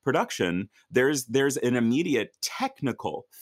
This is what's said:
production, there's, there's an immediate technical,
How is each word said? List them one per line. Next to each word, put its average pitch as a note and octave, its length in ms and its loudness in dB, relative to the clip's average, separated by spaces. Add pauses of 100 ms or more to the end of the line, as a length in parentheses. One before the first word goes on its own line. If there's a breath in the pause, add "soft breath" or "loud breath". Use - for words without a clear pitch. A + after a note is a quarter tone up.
production, G#2+ 640 0 (220 soft breath)
there's, C3+ 360 2
there's C3+ 300 2
an B2 200 0
immediate A#2+ 640 0
technical, - 840 -6 (160)